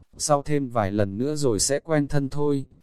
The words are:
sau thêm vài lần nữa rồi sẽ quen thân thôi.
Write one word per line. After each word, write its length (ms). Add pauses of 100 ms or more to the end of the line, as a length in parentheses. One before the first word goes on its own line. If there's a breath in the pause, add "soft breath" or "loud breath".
(160)
sau 260
thêm 260
vài 240
lần 260
nữa 160
rồi 240
sẽ 220
quen 280
thân 200
thôi. 360 (180)